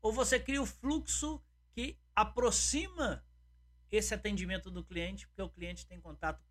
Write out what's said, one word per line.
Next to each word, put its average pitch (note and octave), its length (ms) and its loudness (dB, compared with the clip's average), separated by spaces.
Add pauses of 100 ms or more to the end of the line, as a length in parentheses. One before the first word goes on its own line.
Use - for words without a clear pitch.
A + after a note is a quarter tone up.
ou A3 120 2
você B3 260 4
cria C#4 220 0
o B3 40 2
fluxo D4+ 760 -2 (320)
que B3+ 240 -6 (180)
aproxima B3 1080 2 (680)
esse G#3+ 220 2
atendimento F#3+ 560 -2
do F3 140 -6
cliente, F3+ 440 -6
porque - 140 -10
o F#3 80 -4
cliente F3 360 -10
tem F3+ 140 -16
contato D#3+ 520 -6